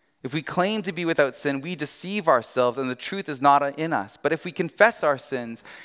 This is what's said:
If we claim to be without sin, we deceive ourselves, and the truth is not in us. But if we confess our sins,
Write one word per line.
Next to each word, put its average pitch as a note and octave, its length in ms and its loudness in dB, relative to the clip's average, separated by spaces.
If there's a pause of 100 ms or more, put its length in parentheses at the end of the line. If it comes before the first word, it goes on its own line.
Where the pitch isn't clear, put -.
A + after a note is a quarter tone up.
(220)
If B2+ 100 -10
we D3+ 120 -6
claim G3+ 400 -2
to G3 80 -6
be E3+ 140 -6
without D3+ 300 2
sin, C#3 240 -2
we E3+ 160 -10
deceive E3 520 -6
ourselves, B2 500 2
and C3+ 100 -2
the B2+ 80 -4
truth - 320 -8
is C3+ 140 -8
not C#3+ 380 4
in D#3+ 140 -2
us. G2+ 220 -4
But - 160 0
if D#3+ 140 -4
we F3+ 60 -8
confess F#3+ 520 2
our D3 140 2
sins, A#2 460 -8 (220)